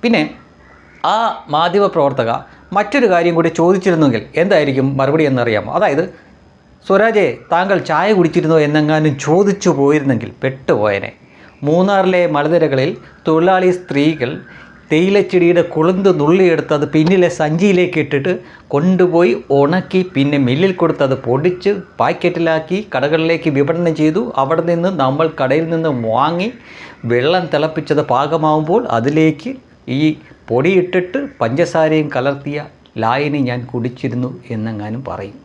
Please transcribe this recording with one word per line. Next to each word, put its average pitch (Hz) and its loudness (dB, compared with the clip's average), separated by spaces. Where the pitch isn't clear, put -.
പിന്നെ 226 0
ആ 185 0
മാധ്യമപ്രവർത്തക 147 0
മറ്റൊരു 208 2
കാര്യം 175 2
കൂടി 165 2
ചോദിച്ചിരുന്നെങ്കിൽ 165 2
എന്തായിരിക്കും 147 2
മറുപടി 139 0
എന്നറിയാമോ? 117 0
അതായത്, 170 0
"സ്വരാജേ, 202 2
താങ്കൾ 185 0
ചായ 160 -2
കുടിച്ചിരുന്നോ?" 165 2
എന്നെങ്ങാനും 151 2
ചോദിച്ചു 185 2
പോയിരുന്നെങ്കിൽ 139 0
പെട്ടുപോയനെ. 107 -2
മൂന്നാറിലെ 185 2
മലനിരകളിൽ 151 0
തൊഴിലാളി 180 2
സ്ത്രീകൾ 147 -2
തേയിലച്ചെടിയുടെ 175 2
കൊളുന്ത് 180 0
നുള്ളിയെടുത്ത് 165 2
അത് 147 0
പിന്നിലെ 170 2
സഞ്ചിയിലേക്ക് 175 0
ഇട്ടിട്ട് 143 -2
കൊണ്ടുപോയി 175 2
ഉണക്കി 160 2
പിന്നെ 143 0
മില്ലിൽ 139 2
കൊടുത്ത് 165 0
അത് 135 0
പൊടിച്ച് 170 -2
പാക്കറ്റിലാക്കി 165 -2
കടകളിലേക്ക് 160 0
വിപണനം 160 0
ചെയ്തു. 156 0
അവിടെ 151 0
നിന്ന് 170 0
നമ്മൾ 143 0
കടയിൽ 147 0
നിന്ന് 160 -2
വാങ്ങി 160 0
വെള്ളം 139 0
തിളപ്പിച്ചത് 151 -2
പാകമാവുമ്പോൾ 156 0
അതിലേക്ക് 151 0
ഈ 131 -2
പൊടിയിട്ടിട്ട് 180 0
പഞ്ചസാരയും 156 0
കലർത്തിയ 143 -4
ലായനി 143 -2
ഞാൻ 123 -2
കുടിച്ചിരുന്നു 127 -6
എന്നെങ്ങാനും 110 -8
പറയും. 98 -12